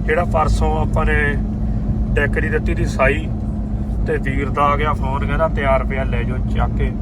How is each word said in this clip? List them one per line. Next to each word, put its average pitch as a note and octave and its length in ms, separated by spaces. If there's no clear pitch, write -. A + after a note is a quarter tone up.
ਜਿਹੜਾ D#3+ 200
ਪਰਸੋਂ D#3 540
ਆਪਾਂ D#3 280
ਨੇ D3+ 300
ਡੈਕ C#3+ 260
ਦੀ D3+ 100
ਦਿੱਤੀ - 260
ਸੀ - 100
ਸਾਈ, C3+ 440
ਤੇ D#3 100
ਵੀਰ C#3 320
ਦਾ C#3+ 120
ਆ C#3+ 160
ਗਿਆ D3+ 160
ਫੋਨ, C#3 340
ਕਹਿੰਦਾ, D3 200
"ਤਿਆਰ C3+ 360
ਪਿਆ, C3+ 200
ਲੈ B2 200
ਜਾਓ - 140
ਚੱਕ A2+ 400
ਕੇ A2+ 140